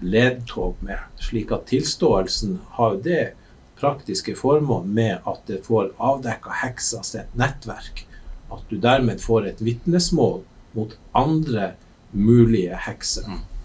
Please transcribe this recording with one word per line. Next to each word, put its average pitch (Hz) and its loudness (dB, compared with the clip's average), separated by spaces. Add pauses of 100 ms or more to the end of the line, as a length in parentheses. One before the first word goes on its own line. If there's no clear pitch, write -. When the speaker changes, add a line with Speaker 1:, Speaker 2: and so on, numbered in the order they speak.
Speaker 1:
ledtog 113 0
med. 98 -6 (220)
Slik 113 -4
at - -4
tilståelsen 107 0 (140)
har 113 2
jo 95 -4
det 151 0 (460)
praktiske 139 -2
formål 135 2
med 104 2
at - -4
det 98 -6
får 104 2 (100)
avdekket 123 -2 (100)
heksa 117 -6
sitt - -10
nettverk, - -4 (460)
at - -12
du 110 -6
dermed 120 4
får 110 2
et - -10
vitnesmål 123 0 (320)
mot 107 -6 (180)
andre 131 0 (420)
mulige 107 6
hekser. - -6
Speaker 2:
Mm. 92 -8 (240)